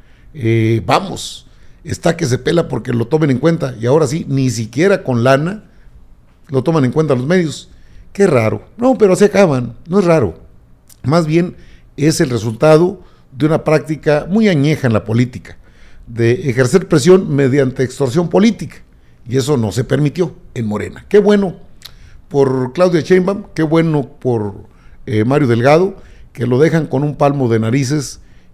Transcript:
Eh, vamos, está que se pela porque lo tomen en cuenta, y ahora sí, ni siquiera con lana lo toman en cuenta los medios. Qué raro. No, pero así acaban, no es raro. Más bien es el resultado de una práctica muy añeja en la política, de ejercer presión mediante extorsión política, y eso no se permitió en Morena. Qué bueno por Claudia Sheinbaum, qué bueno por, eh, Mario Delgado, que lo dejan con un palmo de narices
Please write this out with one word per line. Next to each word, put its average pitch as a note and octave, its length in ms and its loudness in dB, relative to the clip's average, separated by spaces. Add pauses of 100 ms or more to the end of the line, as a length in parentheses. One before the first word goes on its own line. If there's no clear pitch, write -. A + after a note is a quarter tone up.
(320)
Eh, A2+ 540 0
vamos, - 640 -4 (340)
está E3 340 -2
que E3+ 80 -6
se B2 140 -2
pela E3 300 -2
porque B2 260 -6
lo A#2 140 -4
tomen D#3 220 0
en B2 80 0
cuenta, D3+ 400 -2
y A2 60 -6
ahora C#3+ 220 2
sí, D3+ 220 -6
ni C3+ 200 -2
siquiera B2+ 540 -2
con A#2+ 200 -2
lana D3 420 0 (840)
lo C3 140 -2
toman D#3+ 240 0
en A#2+ 60 -2
cuenta D3+ 220 0
los B2 120 -4
medios. E3+ 420 -2 (460)
Qué G3+ 120 2
raro. A2 380 0 (140)
No, A#3+ 180 2
pero F#3 180 4
así G3 100 4
acaban, C#3 520 0 (100)
no F3 120 0
es G3 60 2
raro. D#3 340 0 (640)
Más D#3+ 240 0
bien E3 300 -2 (420)
es D#3 220 0
el D3 100 0
resultado D#3 720 2 (280)
de C3+ 160 -2
una D3+ 160 0
práctica D3+ 680 -2
muy G#3+ 200 2
añeja D3 380 0
en A#2 60 2
la G#2 120 0
política, A#2+ 540 -4 (480)
de A#2+ 420 0
ejercer B2+ 400 0
presión D#3+ 460 4
mediante C3+ 480 0
extorsión B2+ 480 -2
política, - 460 0 (520)
y A2+ 80 -4
eso C3+ 200 0
no A2+ 140 -2
se C3 140 -4
permitió D3 500 -2 (200)
en A#2 120 -6
Morena. - 420 -8
Qué G3+ 100 4
bueno G3+ 380 2 (720)
por C3 440 0
Claudia F3 300 2
Sheinbaum, F#3 420 0 (100)
qué D#3 80 -2
bueno D#3 460 0 (100)
por, G#2 480 -4 (400)
eh, G#2+ 180 0
Mario C#3 220 2
Delgado, C#3+ 500 2 (360)
que A#2+ 140 -6
lo B2 120 0
dejan D#3 280 2
con C#3 180 -2
un D3 120 -4
palmo C#3 320 0
de A2+ 120 2
narices B2+ 600 -4 (340)